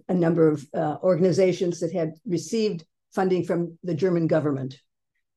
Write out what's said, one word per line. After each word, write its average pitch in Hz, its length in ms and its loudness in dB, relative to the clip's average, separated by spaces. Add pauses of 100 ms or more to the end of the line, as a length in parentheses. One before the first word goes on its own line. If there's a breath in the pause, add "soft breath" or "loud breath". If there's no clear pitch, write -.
a 190 60 0
number 165 340 4
of, 151 260 -2
uh, 151 280 -2
organizations 180 800 2
that 165 140 -4
had 160 200 -4 (120)
received 190 580 -2 (300)
funding 185 300 0
from 170 380 -4
the 175 120 -4
German 170 320 0
government 139 540 -2 (560)